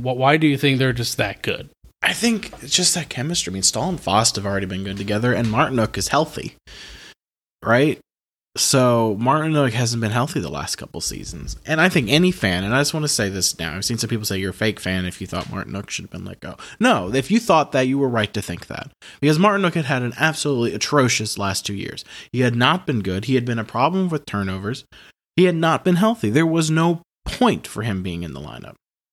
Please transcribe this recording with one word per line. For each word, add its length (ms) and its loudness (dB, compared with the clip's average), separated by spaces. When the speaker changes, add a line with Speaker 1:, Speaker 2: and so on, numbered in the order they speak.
Speaker 1:
why 340 4
do 100 4
you 100 4
think 220 2
they're 140 4
just 240 -4
that 260 -2
good? 260 -4
Speaker 2:
I 100 2
think 400 0
it's 120 -2
just 200 2
that 140 -4
chemistry. 420 -4
I 40 -6
mean, 80 -4
Stahl 260 0
and 120 -4
Foss 360 2
have 100 -4
already 200 0
been 180 -6
good 120 -6
together, 360 0
and 160 2
Martinook 480 0
is 120 -2
healthy, 460 -2
right? 340 4
So 640 4
Martinook 540 2
hasn't 300 0
been 80 0
healthy 300 0
the 100 -4
last 260 -6
couple 240 -12
seasons. 640 -8
And 160 -2
I 80 6
think 220 2
any 220 6
fan, 320 0
and 100 0
I 80 4
just 100 0
wanna 160 -2
say 220 0
this 280 -2
now, 180 -6
I've 100 -6
seen 100 -2
some 140 -4
people 160 -2
say, 120 -2
"You're 120 -2
a 40 -8
fake 240 -2
fan 280 -2
if 160 -8
you 40 -6
thought 200 -6
Martinook 420 -8
should 140 -8
have 80 -16
been 160 -12
let 140 -14
go." 180 -14
No, 360 2
if 160 0
you 100 4
thought 320 2
that, 140 2
you 100 0
were 140 2
right 240 0
to 80 -2
think 240 -10
that. 240 -12
Because 160 4
Martinook 340 4
had 140 -2
had 160 0
an 160 -4
absolutely 560 0
atrocious 640 0
last 260 -2
two 80 -4
years. 320 -8
He 100 -2
had 140 4
not 320 2
been 140 0
good. 240 -2
He 120 2
had 100 2
been 120 -2
a 60 -4
problem 460 0
with 160 -4
turnovers. 580 -4
He 100 6
had 120 4
not 260 0
been 140 4
healthy. 320 2
There 160 4
was 260 2
no 300 2
point 420 0
for 180 -8
him 180 -2
being 200 -4
in 120 -8
the 60 -12
lineup. 340 -14